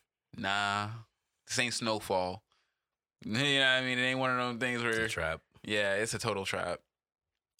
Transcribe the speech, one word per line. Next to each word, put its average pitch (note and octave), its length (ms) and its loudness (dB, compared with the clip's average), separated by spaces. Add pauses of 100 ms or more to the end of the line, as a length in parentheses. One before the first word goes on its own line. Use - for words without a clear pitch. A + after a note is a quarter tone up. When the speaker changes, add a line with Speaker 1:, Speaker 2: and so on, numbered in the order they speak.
(380)
Speaker 1:
Nah, G2+ 500 0 (600)
this - 100 -2
ain't A#2+ 160 0
Snowfall. G2 720 0
<laughs> - 760 -20
You G2+ 80 -6
know C#3 280 2
what C3+ 60 6
I C3 140 4
mean? B2+ 180 0
It B2+ 40 2
ain't C3 160 2
one C3 120 2
of B2+ 60 2
them B2 240 -2
things B2 220 0
where A#2+ 80 2
Speaker 2:
It's A2+ 80 2 (140)
a - 20 -4
trap. D#2+ 260 -2 (240)
Speaker 1:
Yeah, G2+ 300 0
it's G#2+ 180 0
a A2+ 60 -4
total G2 260 -2
trap. F2+ 360 -4 (800)